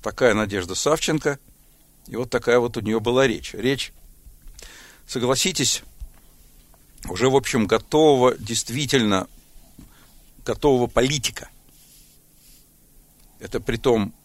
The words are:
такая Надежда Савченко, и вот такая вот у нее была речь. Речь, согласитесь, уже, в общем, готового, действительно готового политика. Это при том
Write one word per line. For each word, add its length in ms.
такая 320
Надежда 420
Савченко, 640
и 80
вот 140
такая 300
вот 180
у 40
нее 180
была 280
речь. 260
Речь, 400
согласитесь, 760
уже, 220
в 60
общем, 320
готового, 720
действительно 920
готового 440
политика. 600
Это 200
при 180
том 360